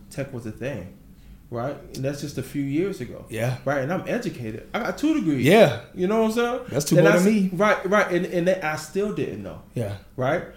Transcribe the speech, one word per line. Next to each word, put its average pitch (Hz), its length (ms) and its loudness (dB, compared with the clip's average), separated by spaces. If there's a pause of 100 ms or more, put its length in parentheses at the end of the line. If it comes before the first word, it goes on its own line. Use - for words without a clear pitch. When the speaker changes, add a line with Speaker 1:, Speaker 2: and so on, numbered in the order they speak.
(100)
Speaker 1:
tech 135 240 -8
was 113 100 -10
a 107 80 -8
thing, 110 420 -10 (560)
right? 120 240 -6 (200)
And 131 100 -6
that's - 160 -4
just 147 160 -10
a 165 60 -4
few 147 200 -6
years 156 380 -2
ago. - 300 -12
Speaker 2:
Yeah. 120 340 -2
Speaker 1:
Right, 139 160 0
and 135 120 -2
I'm 185 140 -4
educated. 131 680 -6
I 202 60 -2
got 190 180 -4
two 311 160 2
degrees. 156 300 0
Speaker 2:
Yeah. 151 360 8 (140)
Speaker 1:
You 180 120 -2
know 220 160 2
what 220 100 2
I'm - 0 -
saying? 240 360 -2
Speaker 2:
That's 120 160 -2
two - 140 4
Speaker 1:
And 160 80 8
Speaker 2:
more 170 80 8
Speaker 1:
I 175 40 6
Speaker 2:
than 185 100 6
Speaker 1:
s-, 220 60 6
Speaker 2:
me. 190 220 2
Speaker 1:
right, 202 320 2
right, 196 240 4
and, 175 140 0
and 170 220 -2
that 185 140 2
I 156 140 -4
still 196 380 -4
didn't 101 280 -6
know. 85 200 -14 (120)
Speaker 2:
Yeah. 101 220 -4 (200)
Speaker 1:
Right? 139 280 -2 (120)